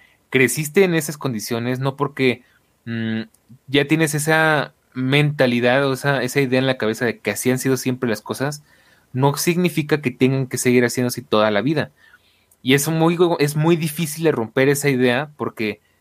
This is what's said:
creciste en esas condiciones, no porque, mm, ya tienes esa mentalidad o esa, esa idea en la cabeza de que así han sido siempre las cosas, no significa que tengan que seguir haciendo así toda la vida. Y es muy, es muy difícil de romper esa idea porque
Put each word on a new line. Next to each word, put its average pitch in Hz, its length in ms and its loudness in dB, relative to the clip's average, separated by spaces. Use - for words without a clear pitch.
creciste 147 540 2
en 175 100 0
esas 156 240 -4
condiciones, 120 600 -4
no 135 160 -4
porque, 135 460 -2
mm, 113 380 -4
ya 139 200 0
tienes 156 280 0
esa 156 600 0
mentalidad 131 960 2
o 131 60 0
esa, 135 280 -2
esa 127 180 -2
idea 127 180 2
en 131 80 0
la 131 120 0
cabeza 110 260 -2
de 110 140 -2
que - 120 -6
así 113 200 -2
han 127 80 0
sido 131 180 -2
siempre 127 320 -4
las 107 140 -4
cosas, 143 400 -6
no 139 240 2
significa 165 680 0
que - 80 -2
tengan 131 360 0
que 127 120 -8
seguir 123 260 4
haciendo 123 240 0
así 123 140 -8
toda 107 280 2
la 101 120 0
vida. 143 280 -2
Y 131 120 4
es 147 140 2
muy, 165 280 2
es 147 180 0
muy 165 200 2
difícil 160 480 -4
de 151 80 4
romper 127 360 0
esa 143 220 0
idea 127 460 0
porque 110 440 -6